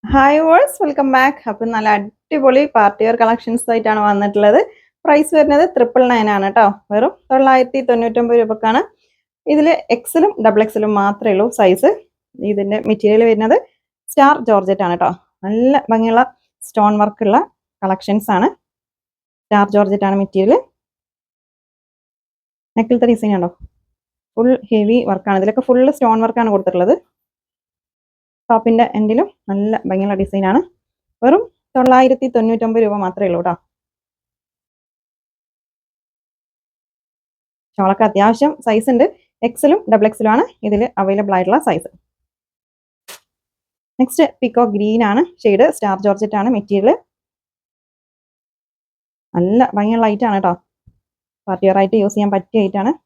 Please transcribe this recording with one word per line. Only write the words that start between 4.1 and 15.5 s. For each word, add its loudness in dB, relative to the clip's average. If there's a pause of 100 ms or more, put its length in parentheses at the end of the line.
പ്രൈസ് 2
വരുന്നത് 4 (120)
ട്രിപ്പിൾ 2
നയൻ 0
ആണ് -2
ട്ടോ. 6 (260)
വെറും 0 (180)
തൊള്ളായിരത്തി 2 (100)
തൊണ്ണൂറ്റൊമ്പത് 0
രൂപക്കാണ്. -2 (720)
ഇതില് 2 (220)
എക്സലും -2 (140)
ഡബിൾ 2
എക്സലും -4
മാത്രമേ -2
ഉള്ളൂ 0 (120)
സൈസ്. 4 (640)
ഇതിന്റെ -4 (120)
മെറ്റീരിയൽ 2
വരുന്നത് 2 (560)
സ്റ്റാർ 4 (120)
ജോർജറ്റ് 0
ആണ് -2
ട്ടോ. 0 (380)
നല്ല 0 (100)